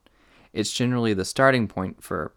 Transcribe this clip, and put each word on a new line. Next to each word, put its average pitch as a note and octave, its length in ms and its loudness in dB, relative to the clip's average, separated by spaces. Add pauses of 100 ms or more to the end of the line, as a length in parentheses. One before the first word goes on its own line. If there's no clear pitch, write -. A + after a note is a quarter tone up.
(540)
It's - 180 -2
generally A#2+ 420 0
the F#2 120 -2
starting C3 420 2
point F#2 340 -8
for E2 360 -8